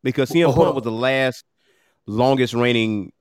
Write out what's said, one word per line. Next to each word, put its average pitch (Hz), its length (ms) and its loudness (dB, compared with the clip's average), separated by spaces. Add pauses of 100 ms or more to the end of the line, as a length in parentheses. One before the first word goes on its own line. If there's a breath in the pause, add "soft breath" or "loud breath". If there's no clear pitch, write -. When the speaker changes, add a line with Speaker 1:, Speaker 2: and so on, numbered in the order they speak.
Speaker 1:
because 127 280 -2
C 170 120 2
M 165 60 4
Speaker 2:
Well, 131 60 2
hold 165 120 4
Speaker 1:
Punk - 40 2
Speaker 2:
on. 147 60 -4
Speaker 1:
was 117 80 -6
the 117 80 -4
last 131 520 -2 (600)
longest 123 480 0
reigning 113 680 -2